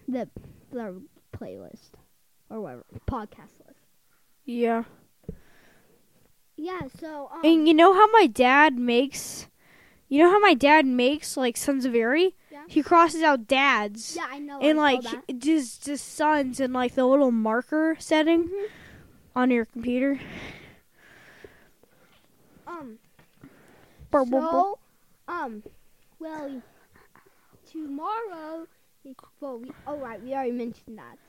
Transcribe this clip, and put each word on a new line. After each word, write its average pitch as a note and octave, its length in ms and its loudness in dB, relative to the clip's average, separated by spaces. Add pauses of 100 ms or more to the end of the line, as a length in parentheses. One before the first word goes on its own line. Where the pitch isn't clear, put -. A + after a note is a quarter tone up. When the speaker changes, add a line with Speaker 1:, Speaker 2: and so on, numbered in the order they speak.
Speaker 1:
the, B3 200 -6 (440)
the G#3 300 -12 (360)
playlist - 540 -18 (580)
or A3 120 -12
whatever C3 220 -14 (260)
podcast G#3+ 580 -12
list. - 120 -20 (640)
Speaker 2:
Yeah. A#3 400 -2 (1700)
Speaker 1:
Yeah. F4 240 -10 (180)
So, D4 320 -14
um, E4 120 -12
Speaker 2:
And D#4+ 240 4
you E4 60 8
know E4+ 200 8
how G#4 180 8
my A4 160 6
dad C4 520 4
makes, B3 680 -2 (640)
you C#4 100 2
know F4 120 8
how G#4 80 6
my G4+ 160 6
dad C#4+ 300 4
makes, B3+ 520 0
like, B3+ 200 -2
Sons C4+ 280 -2
of B3+ 100 -2
Erie? C#4 400 2 (160)
Speaker 1:
Yeah. D4 160 -20
Speaker 2:
He D#4 140 0
crosses E4+ 400 4
out C#4 260 2
dads A3+ 680 0
Speaker 1:
Yeah, E4 140 -8
I C#4 100 -14
know, C#4+ 200 -12
Speaker 2:
and, D4+ 200 4
Speaker 1:
I C#4 200 2
saw A#3 120 -10
Speaker 2:
like, - 160 -12
Speaker 1:
that. B3+ 120 -8
Speaker 2:
just, C#4 460 -2
just C#4+ 300 -10
sons D4 440 0
and, B3+ 140 -2
like, B3+ 220 -2
the B3+ 100 2
little C4+ 260 4
marker B3+ 680 0
setting E4 460 2
Speaker 1:
Mm-hmm. G4 200 -8 (680)
Speaker 2:
on B3+ 160 2
your A#3 140 0
computer. B3 540 -4 (2500)
Speaker 1:
Um, D4 300 -16 (1120)
Speaker 2:
Burr, C4+ 140 2
burr, B3+ 160 0
burr. D#4+ 100 -4
Speaker 1:
so, F#4+ 280 0 (480)
um, C4+ 360 -10 (560)
well, D4+ 420 -12 (1120)
tomorrow, D#4+ 960 -12 (720)
well, C4+ 180 -12
we, B3+ 120 -18 (160)
oh, D4 100 -10
right, A3+ 240 -14
we B3+ 120 -10
already C4+ 180 -4
mentioned A#3 480 -10
that. A#2 180 -20 (120)